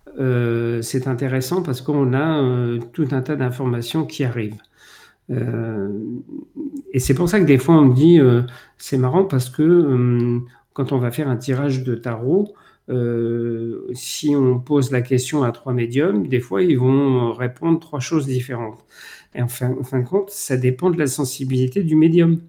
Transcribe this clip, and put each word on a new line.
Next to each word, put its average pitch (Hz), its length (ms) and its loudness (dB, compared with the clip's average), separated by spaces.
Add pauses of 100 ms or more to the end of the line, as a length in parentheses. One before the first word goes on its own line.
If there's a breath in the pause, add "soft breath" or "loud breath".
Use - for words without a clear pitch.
(180)
euh, 120 640 0
c'est 131 240 -4
intéressant 131 560 -2
parce 135 180 -6
qu'on 139 320 0
a, 151 300 0
euh, 123 380 0 (120)
tout 156 200 -2
un 131 100 0
tas 147 140 -4
d'informations 127 680 -4
qui - 200 -6
arrivent. 113 360 -6 (680 soft breath)
Euh, 113 580 -4 (1040)
et 135 60 -2
c'est 131 160 0
pour 170 140 0
ça 208 100 2
que 185 60 4
des 139 140 6
fois 165 180 4
on 151 100 8
me 123 80 6
dit, 160 240 8
euh, 120 240 6 (360 loud breath)
c'est - 200 -4
marrant 135 260 2
parce 135 260 -2
que, - 120 -2
euh, 123 800 2 (320 loud breath)
quand 135 200 -4
on 135 60 2
va 120 120 0
faire 147 180 -4
un 123 80 0
tirage 131 480 -2
de 123 100 -2
tarot, 127 600 -2 (340 soft breath)
euh, 117 1040 -4
si 143 420 -4
on 127 240 2
pose 131 320 0
la 123 120 0
question 131 400 0
à 120 100 0
trois 123 220 -8
médiums, 143 520 0
des 127 140 0
fois 190 220 -2
ils 160 160 4
vont 127 560 2
répondre 127 440 -2
trois 143 220 -8
choses 143 260 -2
différentes. 123 560 -6 (520 loud breath)
Et 127 80 -4
en 120 60 -2
fin, 127 300 -4
en 123 60 -8
fin 131 160 -2
de 120 80 -4
compte, 196 220 -2
ça - 260 -6
dépend 127 340 0
de 165 80 0
la 151 80 0
sensibilité 131 760 -2
du 156 120 0
médium. 165 540 4